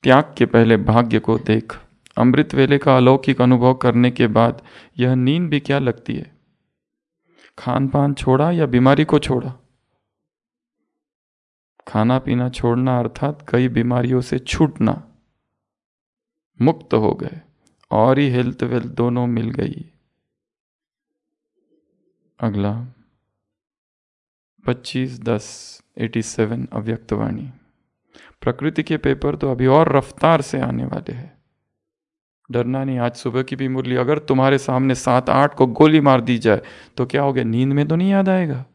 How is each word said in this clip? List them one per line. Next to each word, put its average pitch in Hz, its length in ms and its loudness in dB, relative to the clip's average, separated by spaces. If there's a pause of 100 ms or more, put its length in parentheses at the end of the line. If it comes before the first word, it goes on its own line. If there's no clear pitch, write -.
त्याग 135 360 4
के 123 80 4
पहले 117 300 4
भाग्य 113 420 2
को 113 200 0
देख। 110 340 -2 (460)
अमृत 127 360 2
वेले 135 240 4
का 135 180 4
अलौकिक 131 440 4
अनुभव 123 340 4
करने 123 360 2
के 120 160 0
बाद 117 360 0 (360)
यह 127 160 0
नींद 147 360 0
भी 147 100 0
क्या 143 180 -2
लगती 127 380 -4
है। - 220 -14 (1200)
खान 131 300 -2
पान 143 260 0
छोड़ा 135 360 0
या 165 160 0
बीमारी 131 380 4
को 151 140 2
छोड़ा? 127 400 -4 (2250)
खाना 120 300 0
पीना 123 300 -4
छोड़ना 123 520 -2
अर्थात 135 480 -8
कई 127 200 0
बीमारियों 123 520 0
से 127 180 -4
छूटना, - 760 -2 (1500)
मुक्त - 320 0
हो 107 200 2
गए। - 260 -10 (500)
और 120 280 2
ही 143 120 2
हेल्थ 123 320 -2
वेल्थ 120 240 -4
दोनों 120 400 -2
मिल 117 240 -4
गई। - 400 -8 (2500)
अगला, 107 460 -4 (1800)
पच्चीस 127 540 -6
दस - 580 -8 (200)
एटी 113 240 -4
सेवन, 117 500 -4
अव्यक्तवाणी। 110 800 -6 (880)
प्रकृति 143 420 -4
के 156 140 -4
पेपर 143 400 -4
तो 143 140 -4
अभी 127 160 -2
और 139 300 4
रफ्तार 151 460 0
से - 180 -6
आने 127 240 -4
वाले - 280 -10
हैं। 135 280 -16 (1080)
डरना 123 340 -4
नहीं। 131 140 -4
आज 120 160 -2
सुबह 123 280 -4
की 131 140 -8
भी 135 120 -6
मुरली, 127 280 -4
अगर 127 220 0
तुम्हारे 135 400 2
सामने 131 360 0
सात 127 360 0
आठ 139 240 2
को 131 120 4
गोली 156 340 4
मार 135 200 4
दी 117 180 -2
जाए, 113 240 2 (340)
तो 123 100 -2
क्या 139 160 -2
हो 139 100 0
गया? 127 120 -2
नींद 123 280 0
में 147 160 0
तो 160 80 0
नहीं 185 140 0
याद 196 180 2
आएगा। 160 360 -2 (100)